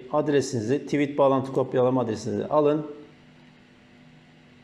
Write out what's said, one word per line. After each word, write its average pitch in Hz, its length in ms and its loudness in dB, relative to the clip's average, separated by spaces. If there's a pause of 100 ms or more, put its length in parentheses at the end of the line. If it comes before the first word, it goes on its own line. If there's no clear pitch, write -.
(140)
adresinizi, 139 720 0
tweet 143 320 -2
bağlantı 135 360 2
kopyalama 127 480 2
adresinizi 104 440 -4
alın. 151 420 2 (1800)